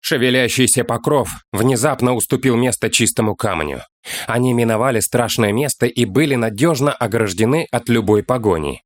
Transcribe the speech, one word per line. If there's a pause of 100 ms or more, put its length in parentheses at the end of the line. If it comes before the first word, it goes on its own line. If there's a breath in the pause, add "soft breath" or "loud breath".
Шевелящийся
покров (200)
внезапно
уступил
место
чистому
камню. (420 loud breath)
Они
миновали
страшное
место
и
были
надёжно
ограждены
от
любой
погони.